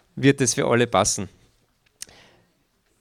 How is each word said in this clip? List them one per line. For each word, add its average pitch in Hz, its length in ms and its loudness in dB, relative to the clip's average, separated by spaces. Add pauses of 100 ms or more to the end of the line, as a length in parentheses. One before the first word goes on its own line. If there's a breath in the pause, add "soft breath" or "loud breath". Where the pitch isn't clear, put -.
(160 soft breath)
wird 135 240 2
es 123 140 0
für - 120 -4
alle 120 220 2
passen. 95 400 -2 (1700 soft breath)